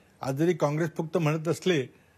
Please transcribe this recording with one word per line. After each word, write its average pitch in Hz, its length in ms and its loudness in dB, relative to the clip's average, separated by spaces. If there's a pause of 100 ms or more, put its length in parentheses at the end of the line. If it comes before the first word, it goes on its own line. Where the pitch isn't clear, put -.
(220)
आज 135 140 -4
जरी 170 180 2
काँग्रेसमुक्त 160 640 -2
म्हणत 160 300 0
असले 160 380 0 (320)